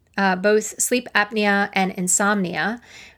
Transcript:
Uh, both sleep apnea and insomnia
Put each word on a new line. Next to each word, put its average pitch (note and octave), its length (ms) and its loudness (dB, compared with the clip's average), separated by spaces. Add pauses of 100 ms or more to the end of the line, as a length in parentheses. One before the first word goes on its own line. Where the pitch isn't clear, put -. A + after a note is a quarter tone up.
(180)
Uh, F#3+ 200 2
both G#3 440 0
sleep B3 320 0
apnea G#3 600 2
and F#3+ 180 0
insomnia F#3+ 880 -2 (380)